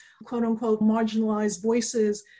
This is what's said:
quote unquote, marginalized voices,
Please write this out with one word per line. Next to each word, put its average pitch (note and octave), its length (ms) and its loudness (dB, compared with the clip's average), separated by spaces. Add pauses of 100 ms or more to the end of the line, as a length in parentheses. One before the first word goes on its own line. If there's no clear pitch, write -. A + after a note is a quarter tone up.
(240)
quote A#3+ 180 -4
unquote, A3+ 400 0
marginalized G#3+ 800 0
voices, A3+ 640 0 (160)